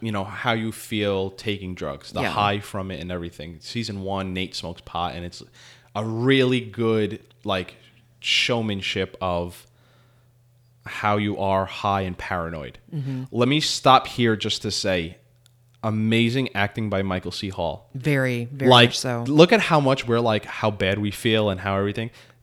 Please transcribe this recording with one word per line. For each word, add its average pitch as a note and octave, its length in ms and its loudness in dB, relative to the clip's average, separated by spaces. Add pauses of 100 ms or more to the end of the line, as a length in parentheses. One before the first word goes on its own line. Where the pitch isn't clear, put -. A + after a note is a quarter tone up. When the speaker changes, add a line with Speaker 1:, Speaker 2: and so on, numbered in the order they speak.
Speaker 1:
you A2 100 -4
know, G2 120 -2
how G#2 280 -2
you A2 200 -2
feel G2+ 580 -2
taking F#2+ 440 -6
drugs, C#2+ 380 -8
the F2 80 -4
Speaker 2:
Yeah. G#2 100 0
Speaker 1:
high G2+ 300 0
from F#2+ 300 -8
it D2+ 100 -6
and F2+ 100 -8
everything. E2+ 500 -10
Season A2 420 -6
one, F#2+ 320 -4
Nate F#2 200 -4
smokes - 300 -10
pot, E2+ 300 -6
and F2 100 -8
it's - 180 -12 (540)
a G#2+ 80 -4
really B2+ 560 4
good, A2 600 0 (240)
like, F#2+ 320 -4 (440)
showmanship G#2 1000 0
of F2 440 -4 (1160)
how G#2 320 0
you G#2 220 -2
are F#2+ 280 2
high G2 360 -2
and F2+ 140 -6
paranoid. E2 600 -6 (160)
Speaker 2:
Mm-hmm. C3 360 -6
Speaker 1:
Let A#2+ 180 2
me D3+ 120 2
stop - 460 4
here A2+ 300 2
just - 260 -4
to G#2+ 80 -4
say, F#2 480 -2 (640)
amazing A2+ 720 2
acting G#2 360 -2
by G2 120 0
Michael F#2 300 -4
C. G2 180 -6
Hall. E2+ 440 -6
Speaker 2:
Very, B2+ 520 0
very C3+ 240 2
Speaker 1:
Like, A#2+ 200 10
Speaker 2:
much - 80 -6
so. A#2+ 300 -4
Speaker 1:
look D#3 240 8
at A3 80 6
how D#3+ 200 4
much C3+ 260 2
we're A#2 140 4
like, G#2+ 240 2
how - 260 -2
bad G2+ 280 0
we G#2 120 -2
feel G#2+ 400 2
and F2+ 100 -4
how G2 160 -2
everything. G#2 340 -2 (320)